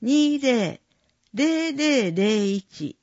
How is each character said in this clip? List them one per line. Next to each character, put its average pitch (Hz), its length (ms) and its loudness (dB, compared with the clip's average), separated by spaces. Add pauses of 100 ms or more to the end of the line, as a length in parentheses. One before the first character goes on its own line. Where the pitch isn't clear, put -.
二 294 380 2
零 240 420 0 (520)
零 320 440 -2
零 277 380 0
零 202 400 2
一。 - 480 -10